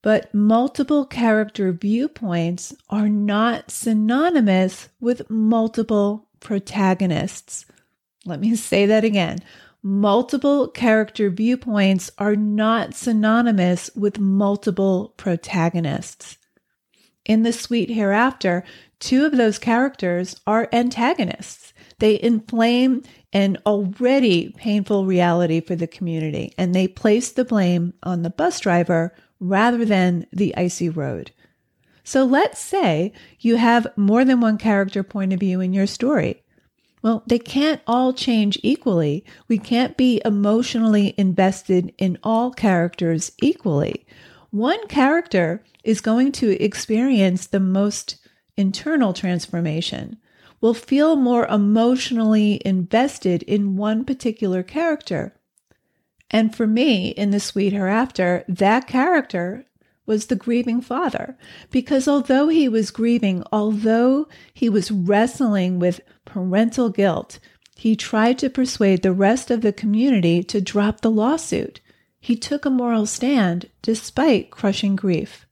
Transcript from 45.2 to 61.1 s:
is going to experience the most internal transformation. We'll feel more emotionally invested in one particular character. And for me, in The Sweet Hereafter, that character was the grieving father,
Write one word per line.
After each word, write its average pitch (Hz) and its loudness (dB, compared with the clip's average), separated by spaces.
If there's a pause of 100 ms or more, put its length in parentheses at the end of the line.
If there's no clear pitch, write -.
is 220 0
going 247 2
to 214 0
experience 214 0
the 196 -2
most 190 -2 (400)
internal 208 0
transformation. 170 -6 (440)
We'll 226 2
feel 294 2
more 247 2
emotionally 220 2
invested 190 0
in 202 -2
one 214 -2
particular 220 -4
character. 302 -6 (920)
And 220 0
for 233 -2
me, 220 2
in 202 -2
The 202 0
Sweet 196 -2
Hereafter, 196 -2
that 202 0
character 254 -2 (400)
was 220 -2
the 247 -2
grieving 240 -2
father, 262 -6 (320)